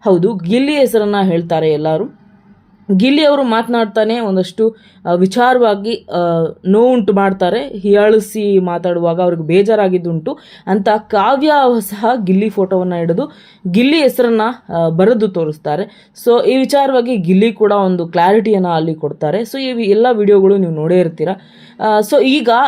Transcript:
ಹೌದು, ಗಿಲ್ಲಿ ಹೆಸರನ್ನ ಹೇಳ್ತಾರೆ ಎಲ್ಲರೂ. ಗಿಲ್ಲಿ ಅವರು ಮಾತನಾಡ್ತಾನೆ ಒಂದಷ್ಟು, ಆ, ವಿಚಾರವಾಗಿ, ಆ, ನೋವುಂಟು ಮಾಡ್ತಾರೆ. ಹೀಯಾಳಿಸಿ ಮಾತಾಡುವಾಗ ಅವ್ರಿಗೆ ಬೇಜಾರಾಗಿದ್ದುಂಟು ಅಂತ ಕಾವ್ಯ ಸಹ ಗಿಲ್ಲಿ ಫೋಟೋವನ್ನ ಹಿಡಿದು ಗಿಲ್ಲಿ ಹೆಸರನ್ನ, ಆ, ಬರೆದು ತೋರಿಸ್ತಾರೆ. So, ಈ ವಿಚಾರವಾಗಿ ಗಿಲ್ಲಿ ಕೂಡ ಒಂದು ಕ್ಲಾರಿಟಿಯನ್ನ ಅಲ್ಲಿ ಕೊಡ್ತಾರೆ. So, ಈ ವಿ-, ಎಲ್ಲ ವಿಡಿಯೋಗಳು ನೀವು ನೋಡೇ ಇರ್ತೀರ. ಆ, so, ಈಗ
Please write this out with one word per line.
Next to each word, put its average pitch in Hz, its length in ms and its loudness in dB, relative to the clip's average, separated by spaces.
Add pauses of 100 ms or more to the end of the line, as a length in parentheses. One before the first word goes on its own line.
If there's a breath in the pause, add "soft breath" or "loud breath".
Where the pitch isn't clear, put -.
ಹೌದು, 196 300 2
ಗಿಲ್ಲಿ 240 420 -2
ಹೆಸರನ್ನ 214 460 0
ಹೇಳ್ತಾರೆ 165 500 0
ಎಲ್ಲರೂ. 156 320 -2 (920)
ಗಿಲ್ಲಿ 277 280 2
ಅವರು 285 180 2
ಮಾತನಾಡ್ತಾನೆ 226 800 0
ಒಂದಷ್ಟು, 208 560 -2 (300 loud breath)
ಆ, 175 60 -2
ವಿಚಾರವಾಗಿ, 226 1000 0
ಆ, 175 60 -2 (480)
ನೋವುಂಟು 220 460 2
ಮಾಡ್ತಾರೆ. 196 560 0
ಹೀಯಾಳಿಸಿ 208 880 2
ಮಾತಾಡುವಾಗ 175 640 -2
ಅವ್ರಿಗೆ 170 220 0
ಬೇಜಾರಾಗಿದ್ದುಂಟು 185 960 0 (280 loud breath)
ಅಂತ 196 220 0 (100)
ಕಾವ್ಯ 254 540 0 (280)
ಸಹ 208 260 -8 (180)
ಗಿಲ್ಲಿ 190 240 0
ಫೋಟೋವನ್ನ 185 460 -2
ಹಿಡಿದು 170 380 -4 (380 loud breath)
ಗಿಲ್ಲಿ 254 260 2
ಹೆಸರನ್ನ, 240 440 2 (340)
ಆ, 165 140 0
ಬರೆದು 208 400 2
ತೋರಿಸ್ತಾರೆ. 151 840 -6 (120)
So, 240 200 2
ಈ 247 120 2
ವಿಚಾರವಾಗಿ 262 600 0
ಗಿಲ್ಲಿ 190 360 2
ಕೂಡ 208 200 0
ಒಂದು 185 360 -2
ಕ್ಲಾರಿಟಿಯನ್ನ 190 580 2
ಅಲ್ಲಿ 165 280 -2
ಕೊಡ್ತಾರೆ. 156 460 -4
So, 240 200 -8
ಈ 262 120 -6
ವಿ-, 233 140 -4
ಎಲ್ಲ 214 260 2
ವಿಡಿಯೋಗಳು 202 440 4
ನೀವು 180 160 -2
ನೋಡೇ 165 280 0
ಇರ್ತೀರ. 165 280 -2 (520 loud breath)
ಆ, 214 200 0
so, 294 220 2
ಈಗ 262 260 0 (200)